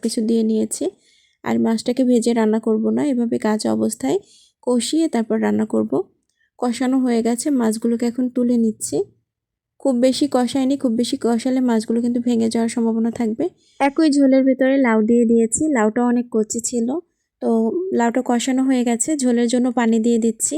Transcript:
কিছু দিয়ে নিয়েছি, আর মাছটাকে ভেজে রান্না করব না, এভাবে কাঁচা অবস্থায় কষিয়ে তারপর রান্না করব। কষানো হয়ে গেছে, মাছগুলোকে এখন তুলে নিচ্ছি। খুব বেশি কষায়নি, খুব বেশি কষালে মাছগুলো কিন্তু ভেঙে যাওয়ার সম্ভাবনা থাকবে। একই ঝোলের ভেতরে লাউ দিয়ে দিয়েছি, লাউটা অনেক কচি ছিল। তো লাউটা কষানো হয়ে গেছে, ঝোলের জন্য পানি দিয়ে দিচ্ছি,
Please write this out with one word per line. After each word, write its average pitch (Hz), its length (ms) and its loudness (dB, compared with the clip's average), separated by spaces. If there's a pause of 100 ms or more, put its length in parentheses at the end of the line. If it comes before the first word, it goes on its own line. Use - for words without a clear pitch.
কিছু 233 180 -4
দিয়ে 226 220 0
নিয়েছি, 220 480 -2 (520)
আর 233 160 -2
মাছটাকে 233 460 0
ভেজে 233 300 2
রান্না 220 260 2
করব 220 300 0
না, 254 160 0
এভাবে 240 320 -2
কাঁচা 220 340 -2
অবস্থায় 226 460 -2 (420)
কষিয়ে 247 480 0
তারপর 220 340 -2
রান্না 214 240 0
করব। 220 380 -2 (540)
কষানো 254 400 -2
হয়ে 233 240 0
গেছে, 240 280 -2
মাছগুলোকে 233 560 0
এখন 247 220 -2
তুলে 247 280 0
নিচ্ছি। 233 480 -2 (800)
খুব 269 120 0 (120)
বেশি 262 280 2
কষায়নি, 254 480 0
খুব 240 180 0
বেশি 247 220 -2
কষালে 240 380 0
মাছগুলো 233 440 0
কিন্তু 240 160 -2
ভেঙে 233 340 0
যাওয়ার 233 200 0
সম্ভাবনা 226 360 0
থাকবে। 226 340 -4 (360)
একই 320 360 2
ঝোলের 269 280 4
ভেতরে 262 300 2 (120)
লাউ 220 160 2
দিয়ে 233 280 4
দিয়েছি, 226 320 2 (140)
লাউটা 220 340 0
অনেক 240 240 0
কচি 220 340 -2
ছিল। 240 200 -2 (540)
তো 240 60 -2 (500)
লাউটা 233 260 0
কষানো 254 380 0
হয়ে 262 220 2
গেছে, 233 320 -2
ঝোলের 240 320 0
জন্য 247 240 0
পানি 226 240 2 (100)
দিয়ে 233 120 2
দিচ্ছি, 226 400 -2